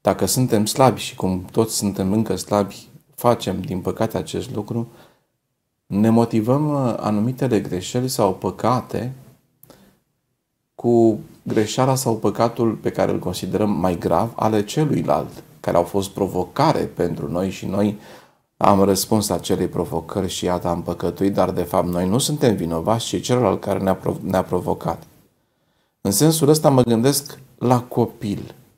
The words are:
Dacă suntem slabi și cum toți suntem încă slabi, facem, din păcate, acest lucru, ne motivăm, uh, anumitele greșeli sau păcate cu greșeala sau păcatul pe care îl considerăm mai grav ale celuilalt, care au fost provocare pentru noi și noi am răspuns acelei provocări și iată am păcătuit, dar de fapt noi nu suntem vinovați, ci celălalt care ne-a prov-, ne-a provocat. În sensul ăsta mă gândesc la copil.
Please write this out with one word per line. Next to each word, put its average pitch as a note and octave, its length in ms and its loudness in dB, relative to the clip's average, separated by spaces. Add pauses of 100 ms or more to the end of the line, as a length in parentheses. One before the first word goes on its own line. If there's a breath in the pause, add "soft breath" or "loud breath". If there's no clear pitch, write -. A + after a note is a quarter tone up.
Dacă G2 260 0
suntem A#2+ 380 2
slabi A#2 360 4
și - 140 -10
cum F#2 300 -2
toți - 320 0
suntem F#2+ 360 0
încă G#2+ 240 0
slabi, G2+ 520 -2 (260)
facem, A2 460 0
din F#2 200 -6
păcate, F#2+ 360 -4
acest F#2 380 -6
lucru, A2+ 340 -6 (1000 loud breath)
ne G#2 240 2
motivăm, A#2 580 2
uh, C#3 280 0
anumitele A2 640 0
greșeli B2 480 -4
sau G#2 260 2
păcate A2+ 800 -4 (1600 soft breath)
cu A#2 420 4 (240)
greșeala B2+ 520 2
sau B2+ 220 0
păcatul A2+ 560 0
pe - 180 -4
care F#2+ 220 0
îl G2 60 -2
considerăm F#2+ 520 -2
mai F2 280 0
grav F#2 360 0
ale G#2+ 300 0
celuilalt, E2+ 760 -2 (180)
care F#2 160 0
au F2 60 6
fost G2 280 -2
provocare F#2+ 680 0
pentru D#2+ 500 -4
noi F#2 200 -2
și - 160 -10
noi G2+ 320 0 (580 loud breath)
am G2 260 4
răspuns G2+ 460 2
acelei F#2 380 -2
provocări F2+ 600 -4
și - 160 -6
iată F2+ 240 -2
am F2 140 -2
păcătuit, F2+ 520 -2
dar F#2+ 160 2
de F2+ 120 -4
fapt F2+ 260 0
noi F2 200 -2
nu G#2+ 100 2
suntem C#3 380 2
vinovați, E2+ 500 -2
ci - 160 -4
celălalt A#2 380 2
care G2 180 -2
ne-a F#2+ 160 2
prov-, - 280 -6
ne-a F#2 200 0
provocat. F2 600 -4 (1000)
În G2 100 0
sensul D3 380 4
ăsta D3+ 220 4
mă C3 120 6
gândesc A#2+ 560 0 (200)
la B2 240 2
copil. - 720 -4 (240)